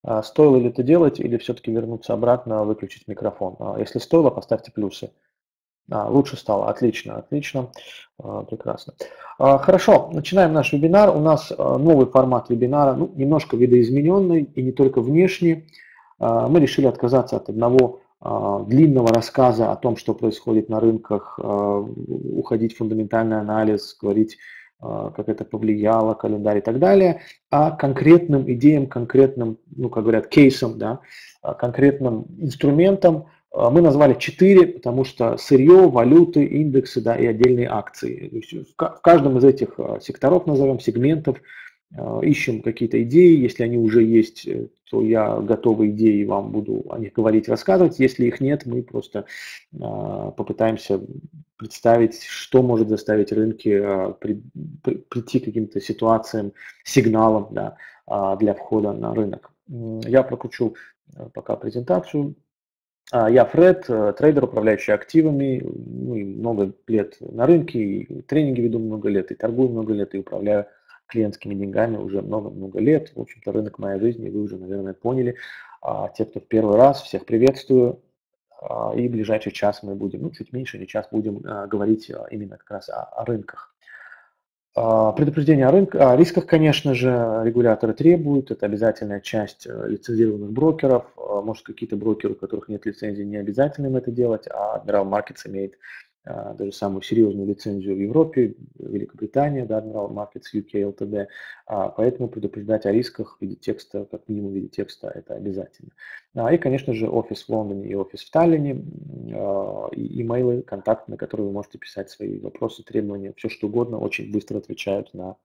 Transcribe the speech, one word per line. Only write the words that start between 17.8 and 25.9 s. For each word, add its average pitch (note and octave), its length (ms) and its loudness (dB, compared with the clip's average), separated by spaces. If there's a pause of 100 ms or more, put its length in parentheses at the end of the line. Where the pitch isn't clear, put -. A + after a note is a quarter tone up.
а, G#2 380 -4
длинного B2+ 520 4
рассказа A#2 600 2
о G2+ 40 -2
том, A#2 220 -4
что - 160 -6
происходит A2 560 -2
на A2 100 -2
рынках, A2 640 -2
а, G2+ 380 -2
уходить - 960 -4
в - 20 -20
фундаментальный A2 600 -2
анализ, G#2+ 600 -2
говорить, G#2+ 380 0 (480)
а, G#2+ 260 -8
как G#2 180 -8
это G#2+ 160 -6
повлияло, A2 680 0